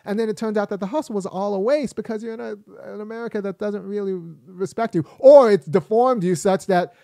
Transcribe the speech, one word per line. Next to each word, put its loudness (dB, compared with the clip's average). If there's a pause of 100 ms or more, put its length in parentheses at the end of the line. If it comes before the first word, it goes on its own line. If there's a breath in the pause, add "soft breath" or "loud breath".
and -4
then -2
it -6
turns -4
out -2
that -6
the -6
hustle -6
was -4
all -4
a -2
waste 0
because -8
you're -10
in -12
a, -10 (400)
in -12
America -8
that -6
doesn't -6
really -6 (340)
respect -6
you, 0 (140 loud breath)
or 10
it's 0
deformed 0
you 0
such -2
that, 0